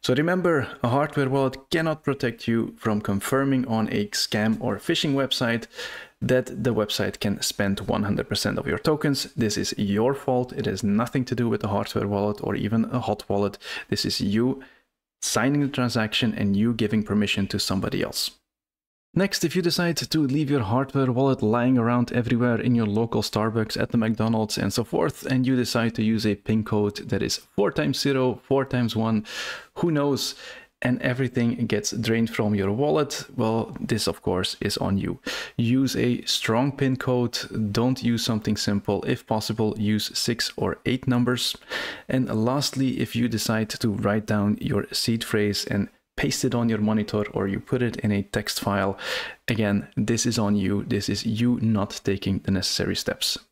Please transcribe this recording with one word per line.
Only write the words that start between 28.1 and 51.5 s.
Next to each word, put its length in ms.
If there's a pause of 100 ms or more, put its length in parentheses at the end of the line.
four 240
times 300
one, 280 (520)
who 160
knows, 420 (480)
and 220
everything 640
gets 240
drained 400
from 240
your 160
wallet, 640
well, 440
this 280
of 160
course 360
is 200
on 180
you. 220 (380)
Use 380
a 280
strong 480
pin 240
code, 420 (340)
don't 300
use 240
something 320
simple. 460
If 240
possible, 500
use 400
six 400
or 300
eight 200
numbers. 480 (540)
And 240
lastly, 640
if 160
you 120
decide 420
to 200
write 360
down 340
your 320
seed 320
phrase 420
and 220 (280)
paste 300
it 80
on 160
your 80
monitor 540
or 160
you 120
put 220
it 200
in 100
a 100
text 380
file, 400 (480)
again, 480
this 320
is 100
on 180
you. 280
This 260
is 160
you 360